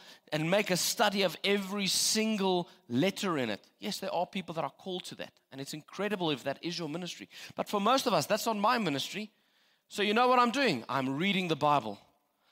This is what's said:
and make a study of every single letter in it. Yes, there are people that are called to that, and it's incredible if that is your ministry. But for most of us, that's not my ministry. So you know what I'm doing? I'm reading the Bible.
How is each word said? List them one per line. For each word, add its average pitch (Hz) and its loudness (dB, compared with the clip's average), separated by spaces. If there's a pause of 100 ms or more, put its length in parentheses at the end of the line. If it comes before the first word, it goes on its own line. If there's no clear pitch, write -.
(320)
and 151 0
make 202 2
a 180 2
study 202 2
of 175 0
every 196 0
single 190 0 (180)
letter 170 0
in 120 0
it. 104 -4 (200)
Yes, 208 -6
there - -8
are 175 -2
people 180 -8
that 156 -6
are 139 -4
called 185 -10
to - -14
that, - -12 (180)
and 135 -12
it's 139 -10
incredible 185 -4
if 127 -2
that 135 -4
is 170 -6
your 165 -6
ministry. 165 -10 (280)
But - -4
for 202 -2
most 254 4
of 226 0
us, 156 4
that's 214 0
not 226 0
my 214 2
ministry. 180 -4 (580)
So - -2
you 208 2
know 247 6
what 247 6
I'm 240 6
doing? 208 2
I'm 135 0
reading 185 0
the 160 0
Bible. 139 2 (520)